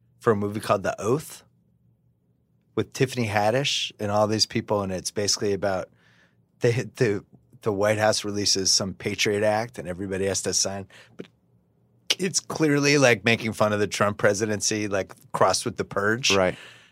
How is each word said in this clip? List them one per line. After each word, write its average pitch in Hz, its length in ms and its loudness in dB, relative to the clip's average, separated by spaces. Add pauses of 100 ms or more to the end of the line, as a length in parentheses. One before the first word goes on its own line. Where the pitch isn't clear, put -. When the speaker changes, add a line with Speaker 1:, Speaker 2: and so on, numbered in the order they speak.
(200)
Speaker 1:
for 117 120 2
a 104 40 2
movie 104 240 -4
called 104 220 0
The - 180 -4
Oath 113 420 -4 (1300)
with - 180 -4
Tiffany 123 340 -2
Haddish 110 720 0
and 104 120 -4
all 107 160 4
these 107 200 2
people, 107 360 -2
and 95 100 -4
it's 87 180 -6
basically 104 420 -2
about 95 360 -2 (720)
the, 117 360 0
the, 104 280 0 (380)
the 110 100 -2
White 104 260 2
House 107 260 2
releases 101 460 0
some 95 240 0
Patriot 104 480 -2
Act 107 360 0
and 78 100 -10
everybody 95 380 -4
has 95 160 -2
to 92 120 -2
sign. 98 320 -2 (300)
But - 100 -16 (920)
it's 175 220 -4
clearly, 143 580 2
like, 117 260 4
making 110 300 2
fun 107 180 2
of 104 80 0
the 104 60 2
Trump 104 320 -2
presidency, 104 680 0
like, 95 260 -4 (180)
crossed - 320 2
with 113 140 -6
The 98 60 -2
Purge. 104 500 0
Speaker 2:
Right. 92 200 2 (380)